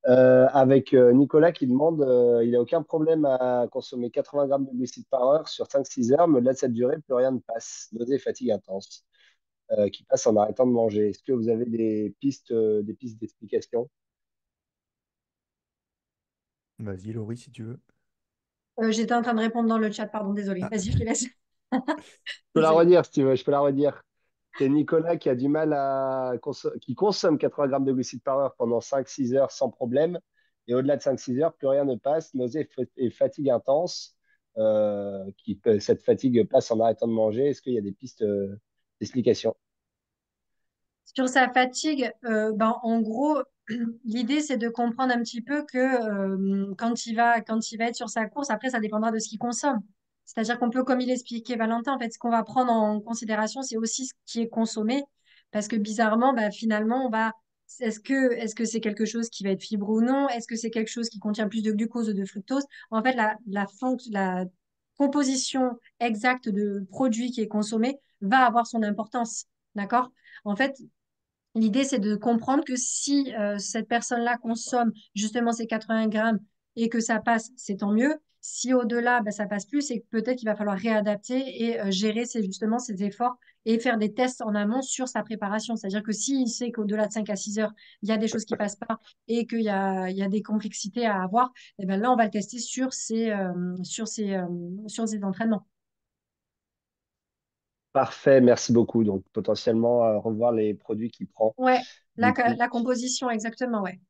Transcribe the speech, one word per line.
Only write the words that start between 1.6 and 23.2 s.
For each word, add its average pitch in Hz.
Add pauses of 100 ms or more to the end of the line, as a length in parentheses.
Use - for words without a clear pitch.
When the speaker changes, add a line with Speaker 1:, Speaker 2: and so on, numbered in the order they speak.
Speaker 1:
demande, 151
euh, 120
il 120
n'a 120
aucun 156
problème 156
à 127
consommer 120
quatre-vingts 143
grammes 139
de 135
glucides 123
par 127
heure 151
sur -
cinq, 139
six 123
heures, 170
mais 147
au-delà 123
de 123
cette 127
durée, 123
plus 135
rien 127
ne 123
passe. -
Nausée, 120
fatigue 123
intense, 98 (680)
euh, 104
qui -
passe -
en 110
arrêtant 107
de 127
manger. 107
Est-ce -
que 135
vous 117
avez 117
des 110
pistes, 139
euh, 110
des 110
pistes 113
d'explication ? 117 (3000)
Speaker 2:
Vas-y, 101
Laurie, 110
si -
tu 113
veux. 117 (1000)
Speaker 3:
Euh, 226
j'étais 226
en 233
train 240
de 220
répondre 226
dans 226
le 214
chat, 214
pardon, 208
désolée. 196
Speaker 2:
Ah. 196
Speaker 3:
Vas-y, 208
je -
te 233
laisse. 226 (260)
<laughs> -
Speaker 1:
Je - (200)
peux 160
la 160
Speaker 3:
Désolée. 165
Speaker 1:
redire, 170
si -
tu 143